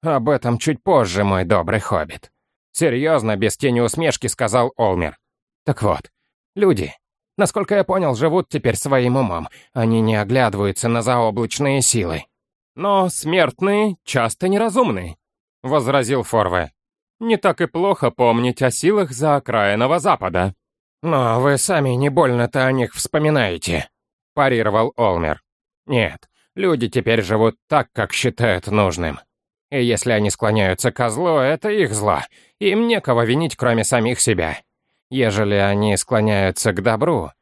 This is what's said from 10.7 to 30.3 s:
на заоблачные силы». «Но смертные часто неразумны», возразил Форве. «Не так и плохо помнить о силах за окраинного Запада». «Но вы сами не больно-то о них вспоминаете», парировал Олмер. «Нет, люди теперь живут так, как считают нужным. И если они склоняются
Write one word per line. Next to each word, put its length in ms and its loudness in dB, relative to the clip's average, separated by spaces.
на 120 0
заоблачные 800 -2
силы». 440 -2
«Но 340 0
смертные 920 0
часто 440 -2
неразумны», 720 -2
возразил 600 0
Форве. 480 0
«Не 180 0
так 240 0
и 40 0
плохо 460 0
помнить 500 2
о 100 2
силах 400 0
за 240 0
окраинного 640 2
Запада». 560 0
«Но 380 0
вы 180 2
сами 340 0
не 180 0
больно-то 560 2
о 60 2
них 220 -2
вспоминаете», 960 -2
парировал 640 2
Олмер. 440 0
«Нет, 440 -2
люди 340 0
теперь 320 0
живут 340 0
так, 260 0
как 200 -4
считают 540 -2
нужным. 520 0
И 120 -2
если 280 0
они 180 2
склоняются 640 0